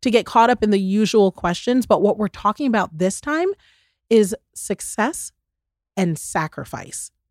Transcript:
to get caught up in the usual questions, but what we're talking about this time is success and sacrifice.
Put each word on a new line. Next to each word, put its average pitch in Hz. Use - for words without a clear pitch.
to 254
get 214
caught 233
up 247
in 214
the 202
usual 196
questions, 233
but 170
what 202
we're 208
talking 214
about 196
this 185
time 311
is 214
success -
and 175
sacrifice. -